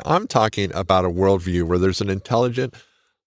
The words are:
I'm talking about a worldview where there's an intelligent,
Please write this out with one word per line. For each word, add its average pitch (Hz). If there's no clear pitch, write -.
I'm 165
talking 107
about 92
a 90
worldview 90
where 87
there's 92
an 101
intelligent, 120